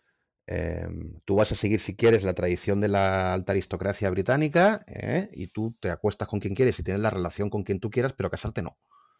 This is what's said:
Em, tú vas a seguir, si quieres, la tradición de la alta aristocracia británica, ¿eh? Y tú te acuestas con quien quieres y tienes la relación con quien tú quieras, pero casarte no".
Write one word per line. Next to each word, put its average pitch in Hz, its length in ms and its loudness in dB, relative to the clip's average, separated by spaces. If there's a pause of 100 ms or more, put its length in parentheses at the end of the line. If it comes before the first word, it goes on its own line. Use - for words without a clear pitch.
(460)
Em, 85 800 -6
tú 98 140 2
vas 104 160 4
a - 20 -2
seguir, 104 240 0
si 95 160 -4
quieres, 113 300 6
la 92 80 0
tradición 90 480 0
de 104 80 2
la 95 440 2
alta 92 200 -2
aristocracia 98 560 -2
británica, 147 800 2
¿eh? 156 440 -4
Y 90 160 -10
tú 113 320 -6
te 95 100 -2
acuestas 101 380 -2
con 104 140 -4
quien 101 120 -4
quieres 123 260 2
y 87 40 -6
tienes 95 180 0
la 110 80 2
relación 95 400 -2
con 101 140 -4
quien 98 160 -2
tú 110 100 -6
quieras, 127 220 0
pero - 180 -4
casarte - 320 -6
no". - 160 -8 (420)